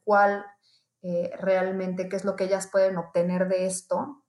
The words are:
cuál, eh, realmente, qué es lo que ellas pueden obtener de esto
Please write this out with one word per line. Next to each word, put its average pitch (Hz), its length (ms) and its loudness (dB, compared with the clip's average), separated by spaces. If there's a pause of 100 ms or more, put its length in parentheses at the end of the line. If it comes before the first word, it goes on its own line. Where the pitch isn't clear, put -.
cuál, 202 400 4 (580)
eh, 175 380 -2
realmente, 185 680 0
qué 190 60 -6
es 190 100 -4
lo 196 120 -2
que 196 80 -2
ellas 190 260 -2
pueden 190 280 2
obtener 180 500 0
de 185 180 0
esto 208 640 -6